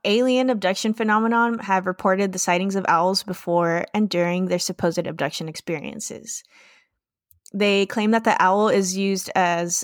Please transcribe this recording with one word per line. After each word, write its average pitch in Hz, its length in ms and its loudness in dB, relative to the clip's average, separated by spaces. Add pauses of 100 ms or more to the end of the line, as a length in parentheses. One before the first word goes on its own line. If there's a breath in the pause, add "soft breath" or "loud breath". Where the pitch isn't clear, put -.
alien 254 460 2
abduction 208 440 0
phenomenon 226 640 0
have 190 260 0
reported 190 460 0
the 185 80 -6
sightings 185 360 0
of 190 120 -2
owls 175 360 2
before 170 720 -2
and 208 160 0
during 175 380 0
their 180 120 0
supposed 170 460 -2
abduction 156 420 -6
experiences. 208 960 -10 (1080 soft breath)
They 196 340 2
claim 214 240 0
that 226 140 2
the 220 160 2
owl 202 280 4
is 190 280 2
used 196 380 -2
as 175 480 0